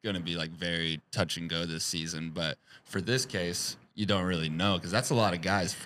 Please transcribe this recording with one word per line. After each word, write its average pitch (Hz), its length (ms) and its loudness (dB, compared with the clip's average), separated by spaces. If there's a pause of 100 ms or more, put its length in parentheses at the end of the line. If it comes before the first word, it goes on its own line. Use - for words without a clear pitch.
gonna 101 180 -2
be, 85 140 -2
like, 80 160 -2
very 82 480 -2 (140)
touch 92 240 0
and 82 120 -6
go 85 180 -2
this 80 180 -4
season. 80 460 -4
But 80 260 -2 (280)
for 98 180 -4
this 113 240 2
case, 87 500 -2 (180)
you 104 120 0
don't 95 180 4
really 85 240 2
know, 90 300 2
'cause 85 120 -6
that's 117 200 2
a - 40 4
lot 107 200 6
of 82 80 -4
guys 92 440 2